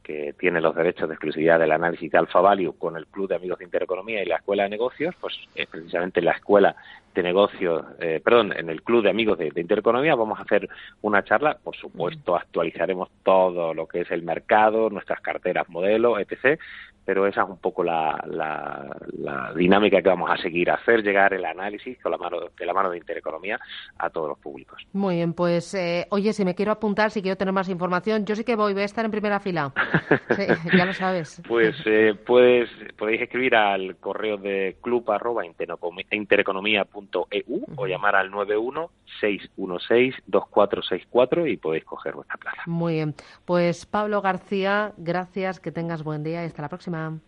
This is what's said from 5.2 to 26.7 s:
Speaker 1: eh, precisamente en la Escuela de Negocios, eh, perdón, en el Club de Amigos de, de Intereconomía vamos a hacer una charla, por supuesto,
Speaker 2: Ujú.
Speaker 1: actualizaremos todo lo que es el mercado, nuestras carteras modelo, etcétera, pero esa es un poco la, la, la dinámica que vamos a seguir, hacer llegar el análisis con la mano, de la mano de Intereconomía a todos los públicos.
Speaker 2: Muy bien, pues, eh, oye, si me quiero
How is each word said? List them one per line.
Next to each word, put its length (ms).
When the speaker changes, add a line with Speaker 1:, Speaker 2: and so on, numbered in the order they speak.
Speaker 1:
eh, 140
precisamente 520
en 40
la 60
Escuela 420
de 100
Negocios, 600
eh, 240
perdón, 320
en 140
el 120
Club 220
de 60
Amigos 280
de, 140
de 100
Intereconomía 540
vamos 240
a 40
hacer 260
una 220
charla, 380
por 140
supuesto, 560
Speaker 2:
Ujú. 100
Speaker 1:
actualizaremos 680
todo 500
lo 120
que 160
es 100
el 120
mercado, 680
nuestras 300
carteras 480
modelo, 500
etcétera, 120
pero 220
esa 160
es 80
un 80
poco 260
la, 440
la, 680
la 380
dinámica 440
que 100
vamos 200
a 80
seguir, 320
hacer 320
llegar 320
el 100
análisis 600
con 80
la 80
mano, 180
de 120
la 40
mano 200
de 80
Intereconomía 600
a 140
todos 180
los 80
públicos. 420
Speaker 2:
Muy 220
bien, 180
pues, 400
eh, 380
oye, 220
si 120
me 80
quiero 180